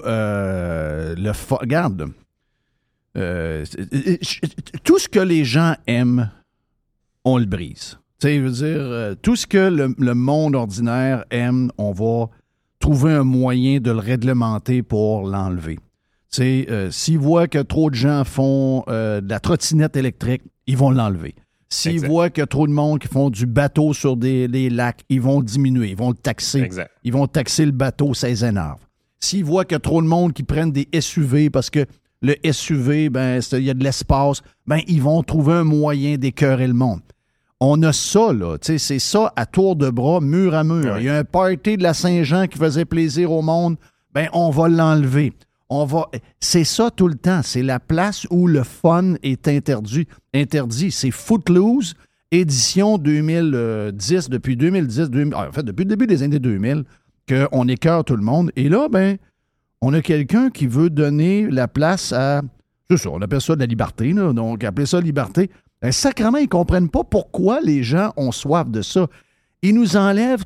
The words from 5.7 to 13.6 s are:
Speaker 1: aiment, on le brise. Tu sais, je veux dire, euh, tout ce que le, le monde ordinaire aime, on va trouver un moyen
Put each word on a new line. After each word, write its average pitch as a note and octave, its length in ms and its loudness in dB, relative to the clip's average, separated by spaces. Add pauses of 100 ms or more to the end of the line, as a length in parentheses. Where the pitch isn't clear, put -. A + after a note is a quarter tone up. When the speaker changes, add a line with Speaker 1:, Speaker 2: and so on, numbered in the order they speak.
Speaker 1:
aiment, B2 460 0 (960)
on B2+ 120 4
le A#2 80 2
brise. F2 540 -10 (220)
Tu C#3+ 60 0
sais, D3 100 2
je C#3 40 0
veux C3 100 -2
dire, D3+ 280 -4
euh, A#2 360 -6
tout A3+ 200 0
ce - 100 -6
que - 120 2
le, D#3+ 400 2
le B2 180 2
monde C#3+ 400 2
ordinaire A#2+ 720 -2
aime, B2 480 -2
on G#2 140 -2
va A2+ 380 -2 (500)
trouver D3 320 2
un D3 140 2
moyen B2+ 560 2